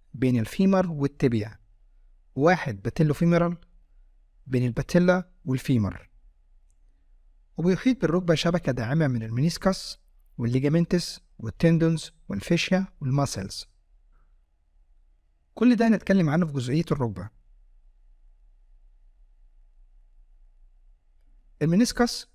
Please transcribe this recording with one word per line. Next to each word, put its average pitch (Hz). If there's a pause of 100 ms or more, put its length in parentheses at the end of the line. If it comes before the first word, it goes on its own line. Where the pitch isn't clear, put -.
(140)
بين 123
الفيمر 185
والتيبيا، 131 (760)
واحد 135
باتيلو 147
فيمورال 170 (880)
بين 127
الباتيلا 175 (140)
والفيمر. 127 (1500)
وبيحيط 185
بالركبة 170
شبكة 170
داعمة 131
من 120
المينيسكس 143 (400)
والليجامنتس 143 (180)
والتندونز 165 (160)
والفيشيا 185 (140)
والماسلز. 127 (1900)
كل 240
ده 226
هنتكلم 190
عنه 170
في 147
جزئية 139
الركبة. 113 (4000)
المينيسكس 226